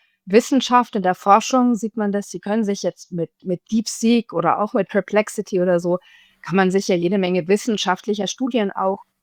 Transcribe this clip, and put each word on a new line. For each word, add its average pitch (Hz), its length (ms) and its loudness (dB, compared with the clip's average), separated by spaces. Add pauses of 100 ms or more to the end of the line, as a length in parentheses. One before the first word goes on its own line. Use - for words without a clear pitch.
(240)
Wissenschaft, 240 720 2
in 202 80 -2
der 180 140 0
Forschung 240 580 2
sieht 220 220 -6
man 208 160 -2
das, 202 160 -4
sie 180 100 -12
können 214 240 -2
sich 202 220 -4
jetzt - 260 -8
mit, 165 200 -4 (120)
mit 180 180 -6 (120)
DeepSeek 226 600 0
oder 165 280 2
auch 208 120 -4
mit 196 160 0
Perplexity 202 720 -2
oder 180 200 2
so, 175 180 0 (440)
kann 160 120 -4
man 190 160 4
sich 196 160 0
ja 196 80 2
jede 175 240 0
Menge 180 300 0
wissenschaftlicher 202 800 -2
Studien 233 420 -2
auch 190 300 -4 (220)